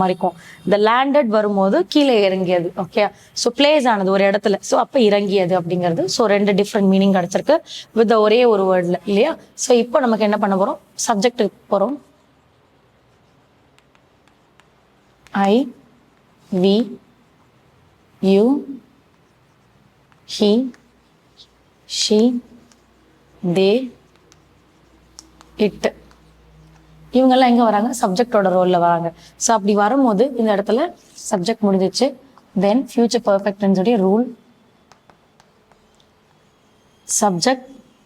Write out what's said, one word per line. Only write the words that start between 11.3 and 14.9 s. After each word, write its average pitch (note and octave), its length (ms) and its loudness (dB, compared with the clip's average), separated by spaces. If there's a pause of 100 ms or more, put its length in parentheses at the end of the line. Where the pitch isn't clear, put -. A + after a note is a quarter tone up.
போறோம். G#3 240 -2 (3500)